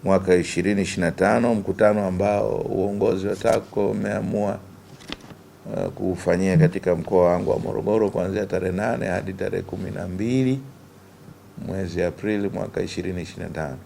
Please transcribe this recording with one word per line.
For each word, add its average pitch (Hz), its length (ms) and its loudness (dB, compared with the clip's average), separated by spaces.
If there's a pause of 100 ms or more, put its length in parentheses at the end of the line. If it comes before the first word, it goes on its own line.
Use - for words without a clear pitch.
mwaka 92 300 4
ishirini 92 480 2
ishirini 87 240 -2
na 82 60 2
tano, 117 420 4
mkutano 104 520 2
ambao 101 520 2
uongozi 101 680 0
wa 98 100 -2
taco 110 540 0
umeamua, 104 680 -2 (1200)
eh, 92 120 -4
kuufanyia 92 680 0
katika 87 400 4
mkoa 87 360 4
wangu 90 180 0
wa - 80 2
Morogoro 104 520 0
kuanzia 95 360 -2
tarehe 92 260 -2
nane 107 340 -2
hadi 95 260 -4
tarehe 95 300 -4
kumi - 280 -8
na 90 180 -6
mbili 127 520 0 (1040)
mwezi 90 360 -4
Aprili 101 460 0
mwaka 101 340 -4
ishirini 92 400 -4
ishirini 85 260 -10
na 85 60 -10
tano. 73 320 -6